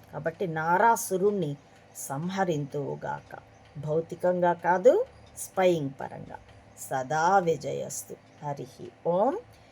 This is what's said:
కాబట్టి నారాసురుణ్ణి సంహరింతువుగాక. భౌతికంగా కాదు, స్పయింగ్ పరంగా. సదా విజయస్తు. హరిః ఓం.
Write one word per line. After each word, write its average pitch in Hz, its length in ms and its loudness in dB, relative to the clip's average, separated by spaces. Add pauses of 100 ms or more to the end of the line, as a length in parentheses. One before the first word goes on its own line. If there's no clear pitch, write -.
(140)
కాబట్టి 160 340 -6
నారాసురుణ్ణి 185 1080 2 (380)
సంహరింతువుగాక. 147 1400 -4 (400)
భౌతికంగా 175 760 0
కాదు, 185 520 4 (320)
స్పయింగ్ 175 520 2 (120)
పరంగా. 101 360 -12 (520)
సదా 156 500 2
విజయస్తు. 139 760 -4 (280)
హరిః 139 440 -10 (200)
ఓం. 214 300 2 (340)